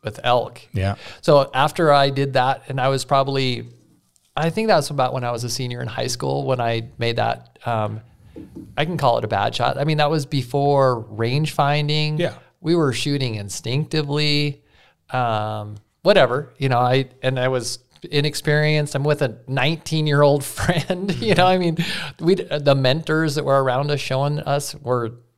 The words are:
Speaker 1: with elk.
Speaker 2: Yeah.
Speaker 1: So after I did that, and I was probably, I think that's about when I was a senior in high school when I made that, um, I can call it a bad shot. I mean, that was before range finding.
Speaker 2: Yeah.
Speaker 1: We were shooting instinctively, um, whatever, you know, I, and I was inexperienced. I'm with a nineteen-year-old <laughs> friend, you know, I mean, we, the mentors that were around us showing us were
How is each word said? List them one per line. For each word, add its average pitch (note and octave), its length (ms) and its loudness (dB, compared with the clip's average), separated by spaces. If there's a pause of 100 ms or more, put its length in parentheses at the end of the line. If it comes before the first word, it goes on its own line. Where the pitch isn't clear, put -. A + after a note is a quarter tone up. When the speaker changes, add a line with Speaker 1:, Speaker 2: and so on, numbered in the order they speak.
Speaker 1:
with - 220 -10
elk. A#2+ 360 0 (120)
Speaker 2:
Yeah. G2 220 -2 (280)
Speaker 1:
So C#3+ 320 4
after D3 380 2
I C#3 180 6
did C#3 220 -2
that, C3 360 0
and C3+ 120 -4
I C3 80 2
was C3+ 160 0
probably, C3+ 640 0 (680)
I D#3+ 140 0
think A3 180 -2
that's E3 220 2
about C3 220 0
when C3 100 -4
I A#2+ 80 -2
was A#2+ 140 -6
a A#2+ 60 -6
senior B2 320 -6
in B2+ 40 -6
high A#2+ 220 -4
school C3+ 380 -4
when C3 140 0
I A#2 280 -2 (100)
made A#2 180 -2
that, A#2 480 -4
um, A2 360 -4 (760)
I D3+ 80 -2
can E3+ 120 -4
call A#2+ 220 2
it A2+ 60 -4
a A2+ 40 -6
bad A2 260 -2
shot. B2 240 -2
I C#3+ 60 -2
mean, D#3 140 0
that D3+ 120 2
was D3 160 -2
before C3+ 760 0
range A2+ 520 -2
finding. D3+ 680 0
Speaker 2:
Yeah. D#3+ 160 -2 (260)
Speaker 1:
We E3 140 0
were D3+ 180 2
shooting C3+ 440 -2
instinctively, D3 1300 -2 (480)
um, G#2+ 680 -4 (260)
whatever, D3+ 560 4
you C3+ 100 0
know, B2+ 100 2
I, C3 280 2 (160)
and C3 160 0
I B2+ 100 0
was B2 300 -2 (320)
inexperienced. D3+ 840 0
I'm C#3 100 -2
with D3 180 2
a - 160 -4 (100)
nineteen-year-old D3 960 2
<laughs> - 120 -10
friend, F3+ 600 -2
you G#3+ 180 2
know, F3 120 6
I F#3 120 4
mean, E3+ 180 0 (440)
we, E3+ 160 4
the D3 400 2
mentors D#3 580 0
that D3 100 -2
were C#3 180 4
around C3+ 280 0
us C#3+ 100 -2
showing C#3+ 400 -2
us C#3+ 360 -4
were A#2+ 380 -2 (240)